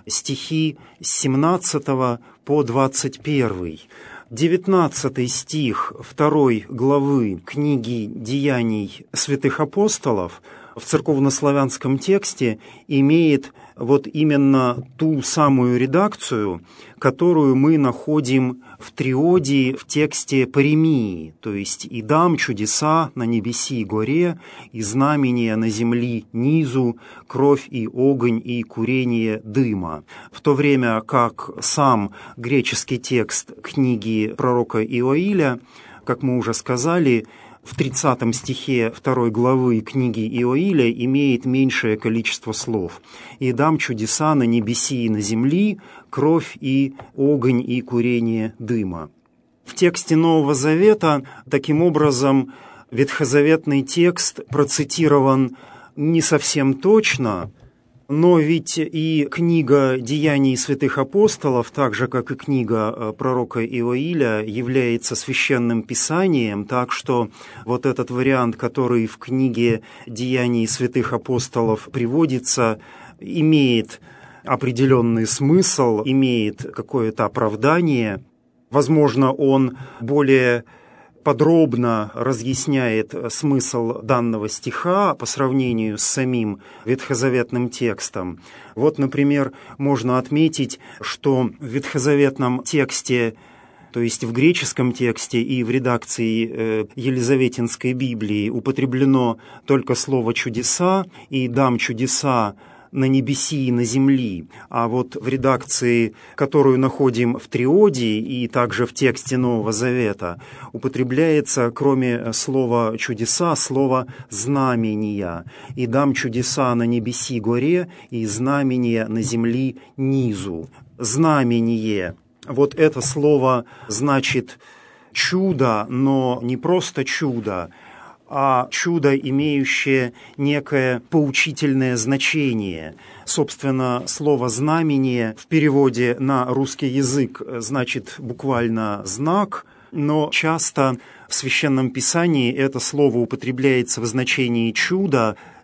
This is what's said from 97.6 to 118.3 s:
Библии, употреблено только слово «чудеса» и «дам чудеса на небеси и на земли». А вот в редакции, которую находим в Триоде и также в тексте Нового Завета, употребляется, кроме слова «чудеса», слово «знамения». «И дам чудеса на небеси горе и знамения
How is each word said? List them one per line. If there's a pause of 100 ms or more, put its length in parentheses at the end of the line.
Библии,
употреблено (260)
только
слово
«чудеса» (220)
и
«дам
чудеса (380)
на
небеси
и
на
земли». (240)
А
вот
в
редакции, (200)
которую
находим
в
Триоде
и
также
в
тексте
Нового
Завета, (320)
употребляется,
кроме
слова
«чудеса»,
слово (240)
«знамения». (300)
«И
дам
чудеса
на
небеси
горе (220)
и
знамения